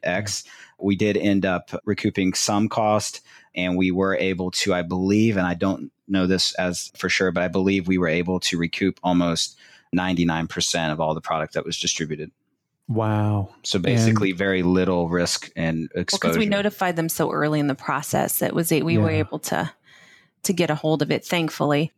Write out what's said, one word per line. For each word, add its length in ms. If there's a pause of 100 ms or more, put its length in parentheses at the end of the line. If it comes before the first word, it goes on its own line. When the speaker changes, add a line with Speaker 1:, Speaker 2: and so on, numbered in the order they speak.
Speaker 1:
X. 420
Speaker 2:
Yeah. 60 (300)
Speaker 1:
We 160
did 200
end 300
up 240 (160)
recouping 480
some 340
cost, 520 (340)
and 240
we 120
were 260
able 340
to, 240
I 80
believe, 560
and 80
I 80
don't 380 (160)
know 180
this 300
as 400
for 120
sure, 240
but 100
I 60
believe 380
we 120
were 100
able 320
to 180
recoup 440
almost 540 (380)
ninety-nine 540
percent 420
of 100
all 140
the 60
product 320
that 140
was 120
distributed. 520 (580)
Speaker 2:
Wow. 640 (120)
Speaker 1:
So 160
basically 520
Speaker 2:
And 80
Speaker 1:
very 240
little 460
risk 460
and 400
Speaker 3:
Well, 100
'cause 100
Speaker 1:
exposure. 240
Speaker 3:
we 80
notified 500
them 120
so 220
early 300
in 80
the 60
process 640
that 140
was 180
it, 120
we 140
were 120
Speaker 2:
Yeah. 80
Speaker 3:
able 220
to, 300 (720)
to 80
get 180
a 40
hold 280
of 80
it, 140
thankfully. 720